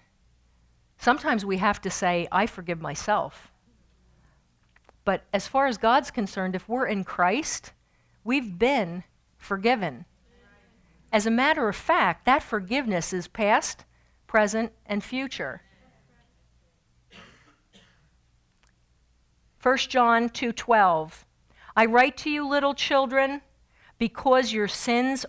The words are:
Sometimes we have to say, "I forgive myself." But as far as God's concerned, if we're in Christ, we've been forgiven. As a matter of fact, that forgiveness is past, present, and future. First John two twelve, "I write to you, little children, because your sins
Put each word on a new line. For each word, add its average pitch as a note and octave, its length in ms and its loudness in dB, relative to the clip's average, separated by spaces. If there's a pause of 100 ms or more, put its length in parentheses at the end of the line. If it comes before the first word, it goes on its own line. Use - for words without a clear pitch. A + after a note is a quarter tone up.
(960)
Sometimes B3 460 0
we G3 140 -2
have G3+ 240 0
to G3 80 -6
say, F3+ 420 -2
"I F#3+ 140 2
forgive E3+ 340 -8
myself." D#3 720 -6 (1500)
But F#3+ 300 -2
as G3+ 120 -2
far C4+ 200 0
as B3 120 -2
God's A#3+ 320 2
concerned, F#3 460 -4
if - 140 -8
we're B3 160 -2
in G3 180 -2
Christ, - 680 -2 (500)
we've A3+ 340 -4
been G3 460 0 (340)
forgiven. F#3+ 680 -2 (1080)
As G#3+ 140 2
a A3+ 60 0
matter C4+ 360 2
of G3+ 80 -2
fact, A#3+ 500 0
that C4+ 180 4
forgiveness G#3 680 -4
is F3+ 160 -6
past, A3+ 560 0 (440)
present, A3 440 0 (140)
and G#3 180 -6
future. B3+ 600 -8 (4000)
First B3+ 320 0
John A#3 400 4
two A#3 240 -4
twelve, F3 720 2 (500)
"I A3 100 6
write B3 320 4
to - 120 -6
you, D4 160 -4
little C#4 280 0
children, C4+ 720 0 (560)
because B3 520 2
your G#3+ 160 -2
sins B3+ 600 -2